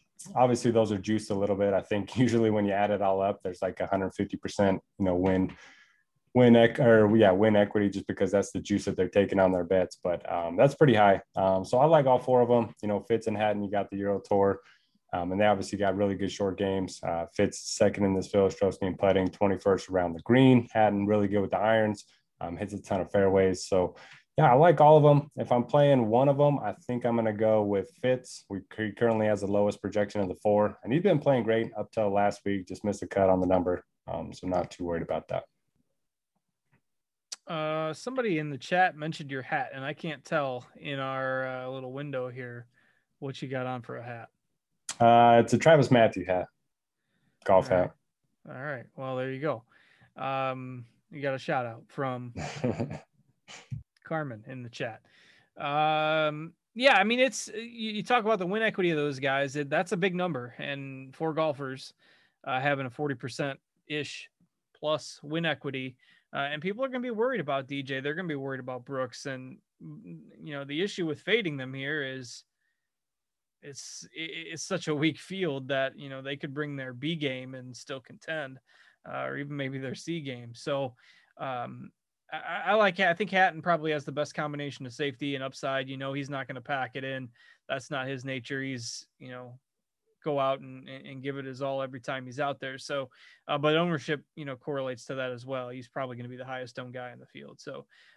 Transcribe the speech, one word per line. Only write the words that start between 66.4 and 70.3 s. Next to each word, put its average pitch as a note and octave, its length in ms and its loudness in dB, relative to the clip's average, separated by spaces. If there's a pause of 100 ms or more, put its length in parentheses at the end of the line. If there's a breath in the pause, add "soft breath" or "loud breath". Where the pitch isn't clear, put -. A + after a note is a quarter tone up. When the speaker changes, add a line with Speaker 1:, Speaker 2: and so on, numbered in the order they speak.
Speaker 2:
and D3+ 80 -8
people G#3 240 -6
are C4+ 40 -2
gonna B3+ 120 -6
be B3 100 -6
worried A3+ 300 -2
about C#3 280 -4
D C#3 140 -6
J. C3+ 180 -6
They're C#3+ 140 -4
gonna F3+ 140 -6
be D3+ 60 -4
worried C3+ 260 -8
about B2 240 -10
Brooks, B2+ 400 -8
and, C3 320 -12 (260)
mm, D#3+ 360 -16 (200)